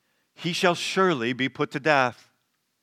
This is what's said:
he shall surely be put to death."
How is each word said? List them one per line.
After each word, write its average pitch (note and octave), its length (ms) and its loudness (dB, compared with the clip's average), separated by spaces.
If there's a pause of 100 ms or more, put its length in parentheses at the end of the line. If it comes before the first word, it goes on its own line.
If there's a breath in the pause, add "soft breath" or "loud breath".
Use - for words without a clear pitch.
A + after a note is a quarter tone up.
(340)
he G#3+ 180 -6
shall F3 220 2
surely D#3 580 0
be B2+ 160 -4
put D3 240 -6
to D3 80 -8
death." C3+ 500 0 (520)